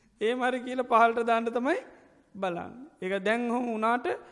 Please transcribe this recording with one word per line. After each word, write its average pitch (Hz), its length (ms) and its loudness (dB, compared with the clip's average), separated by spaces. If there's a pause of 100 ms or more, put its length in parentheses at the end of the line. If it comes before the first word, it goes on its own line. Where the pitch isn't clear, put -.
(220)
එහෙම 247 200 0
හරි 254 200 0
කියලා 254 280 -6
පහළට 233 340 6
දාන්න 233 240 2
තමයි 262 300 0 (580)
බලන්නේ. 190 600 -6
ඒක 185 220 -4
දැන් 226 280 0
ඔහොම 240 200 -2
වුණාට 233 400 0 (240)